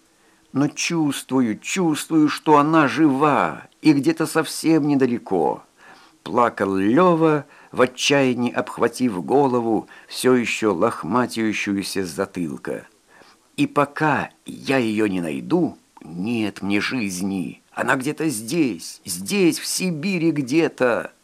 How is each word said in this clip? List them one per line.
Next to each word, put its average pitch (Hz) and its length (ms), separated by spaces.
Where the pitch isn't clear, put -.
Но 143 160
чувствую, 135 920
чувствую, 160 680
что 151 300
она 156 280
жива 131 800
и 151 100
где-то 156 340
совсем 156 600
недалеко. 120 800
Плакал 101 540
Лева, 156 680
в - 80
отчаянии 127 720
обхватив 117 720
голову, 120 640
все - 280
еще 113 380
лохматящуюся 101 1300
с 87 40
затылка. 73 800
И 147 100
пока 139 640
я 135 320
ее 110 300
не 92 120
найду, 85 560
нет 101 580
мне 101 180
жизни. 95 800
Она 117 240
где-то 147 320
здесь, 113 760
здесь, 131 540
в - 80
Сибири 170 640
где-то. 131 800